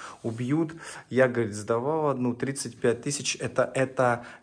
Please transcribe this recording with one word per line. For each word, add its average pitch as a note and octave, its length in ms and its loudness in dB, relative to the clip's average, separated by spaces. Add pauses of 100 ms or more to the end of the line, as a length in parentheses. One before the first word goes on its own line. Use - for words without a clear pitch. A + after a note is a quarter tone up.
(220)
убьют». B2+ 520 -2 (360)
Я, B2+ 200 6
говорит, A#2 260 0
сдавал B2 540 0
одну, B2 260 0
тридцать C3+ 420 -6
пять A#2 260 2
тысяч. - 360 -4
Это, B2+ 340 0
это, C3 520 2 (180)